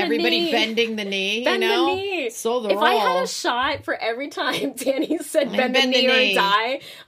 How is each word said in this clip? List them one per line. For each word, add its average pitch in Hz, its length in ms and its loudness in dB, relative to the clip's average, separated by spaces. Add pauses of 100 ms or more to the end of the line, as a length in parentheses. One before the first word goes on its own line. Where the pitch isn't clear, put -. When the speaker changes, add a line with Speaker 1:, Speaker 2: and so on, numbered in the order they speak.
Speaker 1:
everybody 339 360 0
Speaker 2:
knee. 339 120 0
Speaker 1:
bending 226 440 0
the 208 80 -4
knee, 196 400 -2
Speaker 2:
Bend 311 180 2
Speaker 1:
you 370 60 0
know? 349 180 2
Speaker 2:
the 370 100 0
knee. 370 340 -4
Speaker 1:
Sold 233 340 -2
the 202 60 0
Speaker 2:
If 196 80 2
I 339 160 4
had 494 200 2
Speaker 1:
role. - 100 2
Speaker 2:
a - 40 -4
shot 277 560 -2
for 320 100 -2
every 233 340 -6
time - 440 -4
<laughs> - 40 -14
Danny 277 420 -2
said, 285 300 -2
Speaker 1:
And 202 80 -4
Speaker 2:
"Bend 254 180 2
the 262 60 6
Speaker 1:
bend 254 140 2
the 254 80 4
Speaker 2:
knee 254 60 4
or 233 80 4
Speaker 1:
knee. 208 180 2
Speaker 2:
die," 208 460 2 (280)